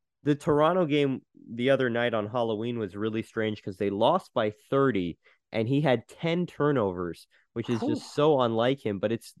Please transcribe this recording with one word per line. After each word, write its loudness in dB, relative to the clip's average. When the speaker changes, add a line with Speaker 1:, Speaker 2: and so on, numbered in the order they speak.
Speaker 1:
The 2
Toronto 2
game 0
the 0
other 2
night 0
on 0
Halloween -2
was -6
really -2
strange -4
'cause -10
they 0
lost 0
by 0
thirty, 0
and 0
he 2
had 2
ten -2
turnovers, -2
which -4
is 0
just -2
Speaker 2:
Whew. -18
Speaker 1:
so 4
unlike 2
him. -2
But -2
it's -6